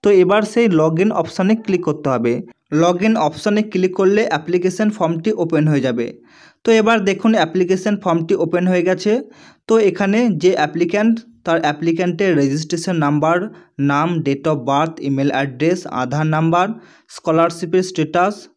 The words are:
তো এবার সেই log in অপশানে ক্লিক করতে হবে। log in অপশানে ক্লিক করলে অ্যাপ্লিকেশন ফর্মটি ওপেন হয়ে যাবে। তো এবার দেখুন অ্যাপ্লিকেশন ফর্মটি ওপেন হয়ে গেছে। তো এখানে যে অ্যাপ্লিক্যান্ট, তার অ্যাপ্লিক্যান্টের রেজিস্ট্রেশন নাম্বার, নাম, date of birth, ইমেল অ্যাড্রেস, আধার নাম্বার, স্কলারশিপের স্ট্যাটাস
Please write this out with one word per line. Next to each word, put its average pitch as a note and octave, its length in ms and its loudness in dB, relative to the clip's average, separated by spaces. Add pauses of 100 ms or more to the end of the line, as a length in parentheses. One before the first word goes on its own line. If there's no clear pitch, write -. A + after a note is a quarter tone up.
তো G#3 60 2 (140)
এবার G3+ 200 4 (100)
সেই A#3 140 2 (120)
log D#3+ 240 2
in G#3+ 80 2 (100)
অপশানে F#3+ 340 0 (100)
ক্লিক F3+ 240 -2
করতে D3 260 -4
হবে। A#2 180 0 (500)
log F3 160 2 (100)
in A3 60 2 (140)
অপশানে G#3 340 -2 (100)
ক্লিক F#3 280 0
করলে G3 220 4 (100)
অ্যাপ্লিকেশন F3+ 640 -2
ফর্মটি E3 340 -2 (120)
ওপেন E3 280 0
হয়ে C#3 160 0
যাবে। A#2+ 200 -2 (580)
তো - 40 0 (120)
এবার A3 180 2 (100)
দেখুন G3 300 2
অ্যাপ্লিকেশন F#3 640 0
ফর্মটি E3+ 320 0 (100)
ওপেন F3 260 -2
হয়ে F3+ 180 2
গেছে। F#3 240 0 (560)
তো A3 60 2 (140)
এখানে G3 300 0 (240)
যে F3+ 80 4 (100)
অ্যাপ্লিক্যান্ট, G3+ 540 0 (320)
তার E3 200 0
অ্যাপ্লিক্যান্টের E3 640 0 (100)
রেজিস্ট্রেশন D#3+ 640 -2
নাম্বার, D3+ 320 2 (540)
নাম, D3 180 0 (180)
date C#3 260 -2
of D#3 60 -2 (100)
birth, D#3 260 0 (140)
ইমেল C#3 280 0
অ্যাড্রেস, C#3+ 440 -2 (220)
আধার C#3+ 240 -2 (100)
নাম্বার, E3 300 2 (500)
স্কলারশিপের E3+ 720 0
স্ট্যাটাস F3 440 -2 (220)